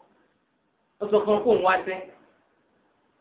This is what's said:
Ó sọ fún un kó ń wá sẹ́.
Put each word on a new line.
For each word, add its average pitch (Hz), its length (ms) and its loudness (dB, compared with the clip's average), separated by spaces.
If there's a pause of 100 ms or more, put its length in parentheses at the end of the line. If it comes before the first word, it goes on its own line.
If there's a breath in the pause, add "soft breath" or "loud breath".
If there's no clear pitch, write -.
(1000)
Ó 202 60 -6
sọ 208 120 4
fún 214 160 0
un 208 80 -2
kó 240 80 2
ń 180 120 2
wá 185 140 4
sẹ́. 185 220 -8 (1200)